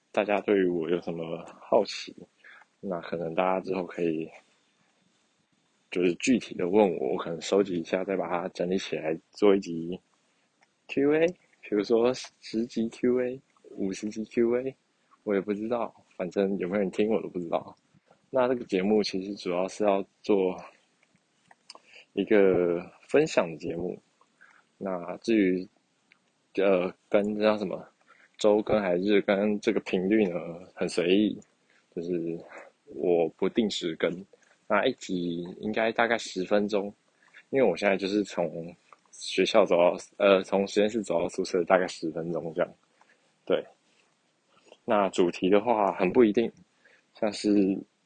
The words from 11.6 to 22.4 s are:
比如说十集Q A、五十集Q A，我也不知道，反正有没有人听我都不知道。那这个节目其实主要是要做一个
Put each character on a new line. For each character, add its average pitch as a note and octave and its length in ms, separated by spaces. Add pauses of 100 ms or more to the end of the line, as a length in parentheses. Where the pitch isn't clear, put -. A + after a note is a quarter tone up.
比 - 100
如 G#2 120
说 A#2+ 300
十 - 540
集 A2+ 220
Q B2 300
A、 B2+ 220 (300)
五 F#2+ 200
十 G#2+ 180
集 G#2+ 160
Q A#2+ 300
A， C3 200 (480)
我 G#2+ 100
也 G2 80
不 G#2 120
知 G#2+ 140
道， A#2 260 (220)
反 F#2 140
正 G2 300
有 F2+ 80
没 F#2+ 100
有 G#2 40
人 F#2 100
听 G#2+ 180
我 G2+ 120
都 E2+ 60
不 F2 120
知 E2+ 100
道。 - 260 (540)
那 B2+ 180
这 C3 80
个 A#2+ 100
节 F#2+ 160
目 G#2+ 200
其 G2 240
实 G2+ 100
主 F#2+ 160
要 F2+ 160
是 G#2+ 160
要 G2 220 (160)
做 F#2+ 340 (1600)
一 G2+ 100
个 F2+ 560 (280)